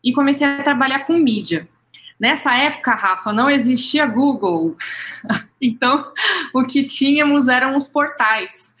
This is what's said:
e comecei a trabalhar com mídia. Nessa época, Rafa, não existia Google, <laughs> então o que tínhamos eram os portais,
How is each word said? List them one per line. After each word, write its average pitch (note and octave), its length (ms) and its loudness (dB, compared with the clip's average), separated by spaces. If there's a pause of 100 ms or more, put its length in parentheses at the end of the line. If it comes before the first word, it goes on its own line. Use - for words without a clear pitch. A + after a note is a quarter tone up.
e A#3+ 80 0
comecei C#4 360 2
a C#4+ 160 -2
trabalhar C4+ 380 0
com D#4+ 120 -4
mídia. G#3 560 0 (500)
Nessa C4 380 0
época, C4+ 380 0
Rafa, G3+ 360 -4
não A#3 180 2
existia C#4 580 2
Google, G3+ 680 0 (480)
<laughs> - 380 -8
então C4 520 0 (400)
o B3+ 120 2
que C4+ 180 0
tínhamos C#4+ 640 2
eram B3+ 300 2
os C#4 100 0
portais, A3 960 -2